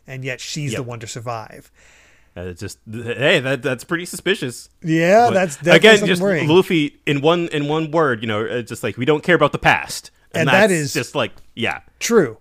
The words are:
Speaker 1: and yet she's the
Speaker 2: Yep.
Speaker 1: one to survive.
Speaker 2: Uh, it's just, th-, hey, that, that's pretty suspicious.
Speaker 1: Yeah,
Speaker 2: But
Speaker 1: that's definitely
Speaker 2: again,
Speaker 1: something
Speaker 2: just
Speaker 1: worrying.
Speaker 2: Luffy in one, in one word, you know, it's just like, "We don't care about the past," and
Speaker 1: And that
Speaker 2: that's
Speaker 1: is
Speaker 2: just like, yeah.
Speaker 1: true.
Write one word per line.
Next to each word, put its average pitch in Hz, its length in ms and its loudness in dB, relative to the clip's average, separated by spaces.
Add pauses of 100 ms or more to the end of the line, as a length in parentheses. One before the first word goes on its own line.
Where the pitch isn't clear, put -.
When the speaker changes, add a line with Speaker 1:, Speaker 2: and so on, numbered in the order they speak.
Speaker 1:
and 131 180 -14
yet 127 160 -8
she's 147 320 -8
the 139 60 -6
Speaker 2:
Yep. 135 80 -8
Speaker 1:
one 117 140 -12
to 113 60 -16
survive. 113 640 -12 (640)
Speaker 2:
Uh, 87 60 -12
it's 90 180 -12
just, 98 180 -12 (120)
th-, 113 140 -12 (140)
hey, 151 220 2
that, 131 220 -4
that's 127 220 -4
pretty 175 220 -6
suspicious. 170 640 -6 (120)
Speaker 1:
Yeah, 175 460 4
Speaker 2:
But 226 60 0
Speaker 1:
that's 185 220 0
definitely 160 200 4
Speaker 2:
again, 214 220 8
Speaker 1:
something 175 100 -2
Speaker 2:
just 175 140 0
Speaker 1:
worrying. 175 260 0
Speaker 2:
Luffy 165 560 2
in 143 160 -2
one, 170 280 2
in 147 200 -4
one 156 220 -4
word, 143 320 0
you 120 40 -8
know, 107 160 -2
it's 113 280 -6
just 117 120 -12
like, 107 140 -6
"We 120 80 -6
don't 151 180 2
care 180 120 4
about 151 180 4
the - 60 -2
past," - 520 0 (220)
and 165 100 -2
Speaker 1:
And 156 60 0
that 165 200 6
Speaker 2:
that's 190 40 2
Speaker 1:
is 151 220 -4
Speaker 2:
just 127 200 -6
like, 123 180 -2 (220)
yeah. 98 260 -4 (200)
Speaker 1:
true. 175 400 2